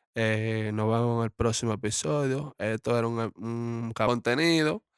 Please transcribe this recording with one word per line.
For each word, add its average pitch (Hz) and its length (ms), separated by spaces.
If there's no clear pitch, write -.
Eh, 110 600
nos 110 160
vemos 117 280
en 117 60
el 110 60
próximo 113 440
episodio. 139 840
Esto 113 400
era 113 80
un, 113 300
un 117 580
ca-, - 120
contenido. 156 760